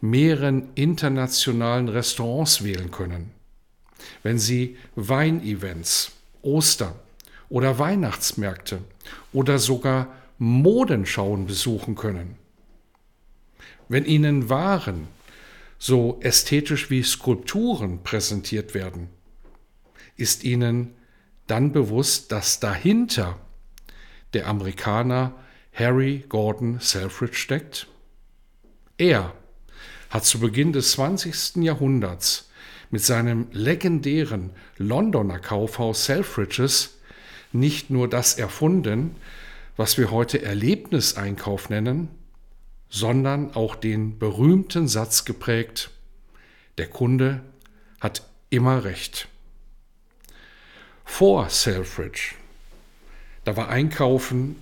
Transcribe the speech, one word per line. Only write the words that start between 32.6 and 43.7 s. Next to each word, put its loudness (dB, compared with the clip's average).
mit -2
seinem 2
legendären 0
Londoner 0
Kaufhaus -2
Selfridges 0
nicht 0
nur 2
das 2
erfunden, 0
was 0
wir 2
heute 0
Erlebniseinkauf -2
nennen, -2
sondern 0
auch -2